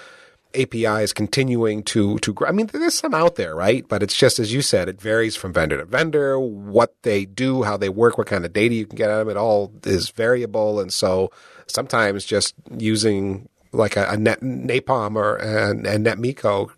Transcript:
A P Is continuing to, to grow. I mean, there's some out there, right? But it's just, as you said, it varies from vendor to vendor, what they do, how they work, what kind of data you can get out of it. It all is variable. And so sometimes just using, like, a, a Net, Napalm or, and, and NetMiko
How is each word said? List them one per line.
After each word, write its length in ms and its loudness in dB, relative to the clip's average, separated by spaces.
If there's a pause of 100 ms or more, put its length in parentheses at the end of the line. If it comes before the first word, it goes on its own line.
(540)
A 120 0
P 180 -4
Is 280 0
continuing 720 0
to, 380 0
to 120 -2
grow. 160 -2
I 40 0
mean, 160 0
there's 260 -2
some 200 -4
out 200 2
there, 220 -6
right? 300 2
But 160 -2
it's 140 -2
just, 220 4
as 140 -2
you 100 0
said, 260 2
it 120 -8
varies 340 0
from 180 -10
vendor 240 0
to 80 -6
vendor, 540 0
what 640 0
they 220 0
do, 400 -2
how 120 -2
they 120 -2
work, 280 2
what 120 -2
kind 160 -2
of 80 -8
data 240 2
you 100 -4
can 100 -16
get 140 0
out 120 0
of 60 -4
it. 40 -2
It 40 -4
all 360 2 (100)
is 280 0
variable. 680 0
And 140 -4
so 380 0 (360)
sometimes 580 0
just 300 0 (240)
using, 720 0 (240)
like, 240 0
a, 140 2
a 60 -2
Net, 240 2
Napalm 760 -2
or, 200 0
and, 500 -2
and 200 2
NetMiko 720 -2